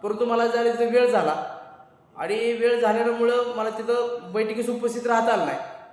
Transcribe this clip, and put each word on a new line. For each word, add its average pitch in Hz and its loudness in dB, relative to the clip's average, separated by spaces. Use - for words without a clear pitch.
परंतु 214 -2
मला 233 2
जायला 233 2
तिथं 233 2
वेळ 247 4
झाला 160 0
आणि 220 -2
वेळ 240 2
झाल्यामुळं 233 2
मला 220 -2
तिथं 233 -2
बैठकीस 220 -2
उपस्थित 240 -2
राहता - 2
आलं 180 0
नाही. 135 -4